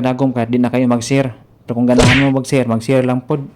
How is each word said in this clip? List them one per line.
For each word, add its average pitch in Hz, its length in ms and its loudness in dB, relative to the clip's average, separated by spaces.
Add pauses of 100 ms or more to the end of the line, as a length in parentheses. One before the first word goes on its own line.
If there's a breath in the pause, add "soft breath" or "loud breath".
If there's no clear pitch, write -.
kadagom, 127 280 0
kahit 117 240 -4
di 123 80 2
na 120 80 0
kayo 127 160 0
mag-share. 123 480 0 (320)
Pero 120 120 -6
kung 123 120 2
ganahan 123 360 4
mo 135 160 0
mag-share, 123 280 -2
mag-share 127 360 0
lang 127 200 -2
po. 151 160 -4 (140)